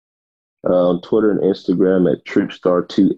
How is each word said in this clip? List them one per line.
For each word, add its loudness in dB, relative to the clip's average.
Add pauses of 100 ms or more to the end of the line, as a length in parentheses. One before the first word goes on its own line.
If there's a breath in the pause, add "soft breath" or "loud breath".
(680)
Uh, 2
on -2
Twitter 0
and -2
Instagram 0
at -4
Troopstar -2
two 0